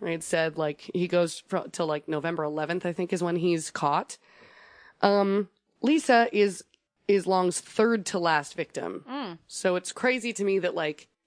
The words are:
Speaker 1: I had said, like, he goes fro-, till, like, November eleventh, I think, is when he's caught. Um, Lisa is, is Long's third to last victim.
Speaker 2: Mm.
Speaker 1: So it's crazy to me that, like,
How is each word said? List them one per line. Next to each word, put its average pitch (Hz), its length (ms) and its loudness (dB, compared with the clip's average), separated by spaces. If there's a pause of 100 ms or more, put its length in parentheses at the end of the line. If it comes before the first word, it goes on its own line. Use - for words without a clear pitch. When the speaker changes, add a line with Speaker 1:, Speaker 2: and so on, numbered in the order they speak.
Speaker 1:
I 175 100 -4
had 165 120 -4
said, 160 340 -2
like, 151 380 -4
he 175 140 -2
goes 170 400 0
fro-, - 240 -4
till, 170 160 -2
like, 151 180 -4
November 160 380 -2
eleventh, 156 420 -4
I 175 60 -2
think, 175 200 -6
is 180 80 0
when 170 140 0
he's 170 380 0
caught. 151 440 -2 (840)
Um, 202 460 4 (340)
Lisa 247 500 6
is, 202 300 2 (460)
is 196 180 4
Long's 185 340 2
third 220 460 0
to 185 140 -4
last 160 340 0
victim. 147 560 -8
Speaker 2:
Mm. 233 280 -10 (100)
Speaker 1:
So - 260 -2
it's 180 160 -4
crazy 247 440 -2
to 196 100 -4
me 196 160 2
that, 175 160 -2
like, 151 320 -4 (180)